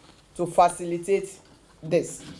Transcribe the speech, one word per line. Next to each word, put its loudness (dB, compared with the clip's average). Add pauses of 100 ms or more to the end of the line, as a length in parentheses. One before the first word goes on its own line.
(340)
to -4
facilitate 0 (440)
this. -2 (160)